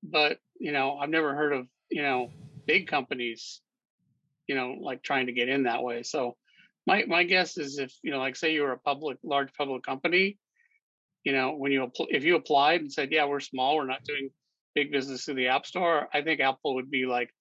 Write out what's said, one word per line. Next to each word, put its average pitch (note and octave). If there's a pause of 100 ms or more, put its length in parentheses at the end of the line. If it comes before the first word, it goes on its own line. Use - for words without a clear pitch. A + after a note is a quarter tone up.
but, D3+ (200)
you D3+
know, C#3
I've C#3+
never D#3
heard D3
of, B2+ (220)
you D3+
know, B2+ (340)
big F3
companies, B2 (880)
you C#3+
know, B2+
like, C3
trying C3
to B2
get B2
in C#3
that B2
way. A#2+
So B2+ (500)
my, G3
my E3+
guess F#3
is C#3+
if, C3
you D#3
know, C#3
like, C3
say D#3+
you D3+
were C#3
a B2
public, C#3+
large C#3
public C3+
company, F3 (880)
you C#3
know, C3+
when C#3
you C3+
appl-, B2
if C#3
you E3+
applied D3+
and C#3+
said, C#3
"Yeah, D#3
we're C#3+
small, C3
we're D3
not C3
doing C#3 (440)
big C#3+
business C3+
through C#3+
the B2+
App C3+
Store," E3+
I D3
think D3+
Apple C3+
would C3
be C3+
like B2 (120)